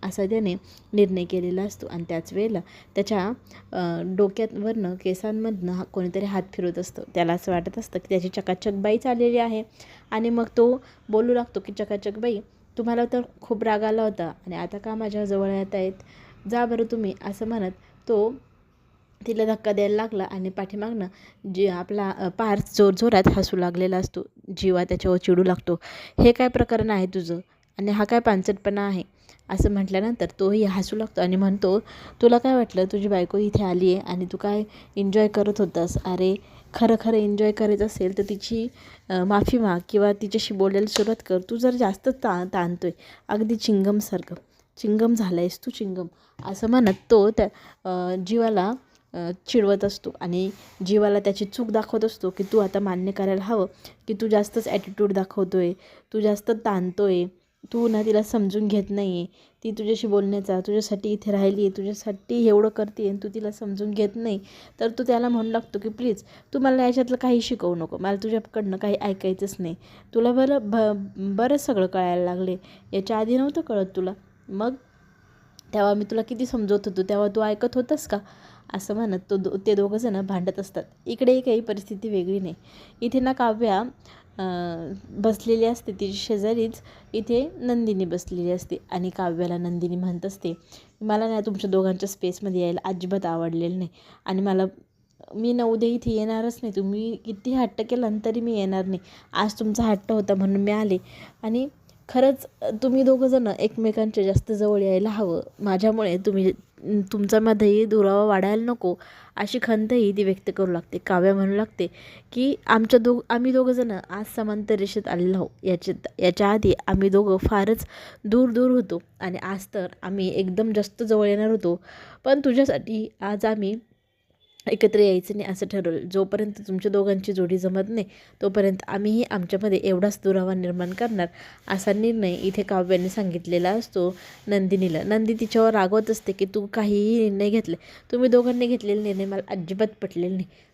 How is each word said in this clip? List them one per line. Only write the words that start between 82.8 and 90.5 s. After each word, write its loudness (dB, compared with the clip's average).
इथे 0
ना 2
काव्या, 2
अ, -4
बसलेली 0
असते -2
तिच्या -6
शेजारीच, -2
इथे -2
नंदिनी -2
बसलेली -4
असते -6
आणि -4
काव्याला -4
नंदिनी -4
म्हणत -4
असते, -8